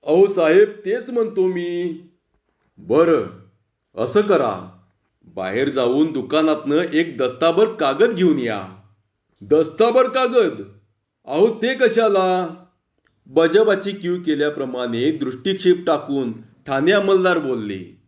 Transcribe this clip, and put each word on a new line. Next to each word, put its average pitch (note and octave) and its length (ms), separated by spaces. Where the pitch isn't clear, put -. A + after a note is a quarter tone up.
"अहो F3 200
साहेब, F#3 420
तेच A#3+ 260
म्हणतो A3 360
मी." F3 540
"बरं, C#3+ 440
असं B2 240
करा, B2+ 500
बाहेर F#2+ 440
जाऊन C3 440
दुकानातनं D3 640
एक D#3+ 420
दस्ताभर D#3+ 460
कागद D#3+ 460
घेऊन F3 280
या." G#2+ 300
"दस्ताभर E3 680
कागद? A#3+ 540
अहो, E3 240
ते C4 120
कशाला?" G3+ 760
बजाबाची F#3 640
क्यू F3+ 260
केल्याप्रमाणे C3+ 840
दृष्टिक्षेप E3+ 760
टाकून C#3 460
ठाणे C#3+ 260
अंमलदार F#3+ 460
बोलले. G#2 680